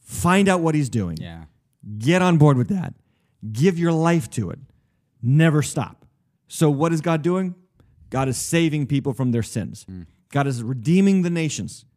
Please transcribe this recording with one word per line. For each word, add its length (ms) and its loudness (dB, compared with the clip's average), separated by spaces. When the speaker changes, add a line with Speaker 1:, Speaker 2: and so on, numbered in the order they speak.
Speaker 1:
find 480 2
out 120 2
what 140 0
he's 140 0
doing. 320 -2
Speaker 2:
Yeah. 240 -14
Speaker 1:
Get 240 2
on 160 4
board 180 6
with 120 0
that. 260 -4
Give 260 2
your 140 2
life 380 0
to 200 -6
it. 80 -12
Never 400 4
stop. 420 -6
So 220 2
what 220 0
is 80 -2
God 220 -2
doing? 320 -2
God 180 -2
is 80 -4
saving 500 -2
people 260 -2
from 200 -2
their 100 0
sins. 480 -8
Speaker 2:
Mm. 160 -16
Speaker 1:
God 160 0
is 160 -4
redeeming 600 2
the 80 0
nations 540 -6